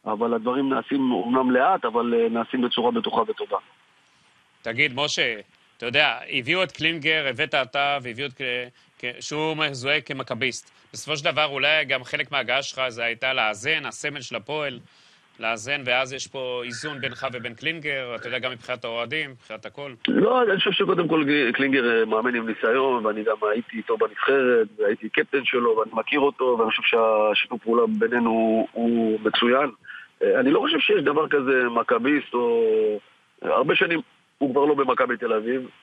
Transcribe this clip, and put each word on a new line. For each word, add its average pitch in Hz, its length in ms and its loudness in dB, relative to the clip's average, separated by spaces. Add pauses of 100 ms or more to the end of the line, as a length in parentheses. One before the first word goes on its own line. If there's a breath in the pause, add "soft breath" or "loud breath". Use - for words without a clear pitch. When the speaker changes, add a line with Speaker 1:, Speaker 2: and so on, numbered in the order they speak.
Speaker 1:
אבל 110 280 -2
הדברים 123 400 -2
נעשים 131 380 0
אומנם 127 400 0
לאט, 143 340 2
אבל, 117 280 0
אה, 117 160 2
נעשים 117 320 -2
בצורה 120 300 0
בטוחה 117 300 -2
וטובה. 104 360 -4 (1040)
Speaker 2:
תגיד, 123 340 -2
משה, 143 400 -2 (420)
אתה 117 80 -10
יודע, 127 320 2 (140)
הביאו 147 320 0
את - 80 -4
קלינגר, 156 580 -2
הבאת 147 260 -4
אתה, 143 460 0
והביאו 123 260 -8
את 131 60 -12
ק-, 139 100 -10 (560 soft breath)
כ-, 127 60 -10 (140)
שהוא 151 380 -4
מזוהה 143 440 -2
כמכביסט. 131 680 -6 (220 soft breath)
בסופו 143 240 -6
של 143 80 -8
דבר, 151 200 2
אולי 147 400 0
גם 131 180 -2
חלק 147 280 -6
מההגעה 131 320 0
שלך - 240 -8
זה 117 160 -6
הייתה 117 300 -2
לאזן, 127 520 -2
הסמל 143 360 -8
של 120 140 -12
הפועל, 139 440 -6 (600 soft breath)
לאזן, 117 460 -4
ואז 127 280 0
יש 131 140 -10
פה 127 380 -6
איזון 127 340 -10
בינך 131 340 -6
ובין 120 200 -10
קלינגר, 139 640 -6
אתה 113 120 -10
יודע, 123 120 -4
גם 127 120 -4
מבחינת 123 340 -8
האוהדים, 120 440 -6
מבחינת 110 360 -16
הכל. 143 260 -12 (160)
Speaker 1:
לא, 247 340 2
אני 202 160 2
חושב 202 140 0
שקודם 175 360 0
כל 160 160 2
גי-, 139 300 2
קלינגר, 127 460 2
אה, 110 60 4
מאמן 110 300 0
עם 113 120 -2
ניסיון, 120 580 2
ואני 107 180 0
גם 110 120 2 (160)
הייתי 117 260 -4
איתו 110 200 -2
בנבחרת, 120 680 2 (120)
והייתי 107 300 0
קפטן 135 360 0
שלו, 120 320 2
ואני 110 160 0
מכיר 117 260 -2
אותו, 131 400 2
ואני 110 100 4
חושב 113 140 -2
שהשיתוף 110 800 2
פעולה 117 240 4
בינינו 113 420 2
הוא, 113 420 2
הוא 117 520 2
מצוין. 120 460 2 (540 loud breath)
אה, 98 160 4
אני 131 120 4
לא - 80 6
חושב 302 200 0
שיש 208 240 2
דבר 147 240 2
כזה 131 420 2
מכביסט, 120 640 0
או... 120 300 2 (800)
הרבה 135 340 2
שנים 170 260 2 (360)
הוא 139 140 0
כבר 139 140 4
לא 151 100 4
במכבי 127 420 2
תל 113 160 -2
אביב 123 340 -2 (160)